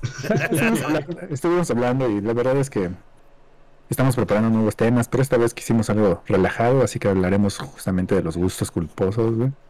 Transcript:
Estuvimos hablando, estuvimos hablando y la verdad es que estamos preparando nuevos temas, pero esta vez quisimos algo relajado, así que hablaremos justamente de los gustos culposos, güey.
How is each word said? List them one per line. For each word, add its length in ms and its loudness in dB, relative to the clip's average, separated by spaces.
Estuvimos 800 -2
hablando, 380 -4
estuvimos 400 -2
hablando 400 0
y 100 -2
la 120 -4
verdad 240 0
es 140 -2
que 200 -4
estamos 280 0
preparando 340 2
nuevos 260 2
temas, 320 2
pero 140 0
esta 140 2
vez 180 2
quisimos 360 0
algo 360 2
relajado, 560 2
así 160 0
que 100 0
hablaremos 500 2
justamente 560 -2
de 80 2
los 140 -2
gustos 340 -2
culposos, 680 0
güey. 160 0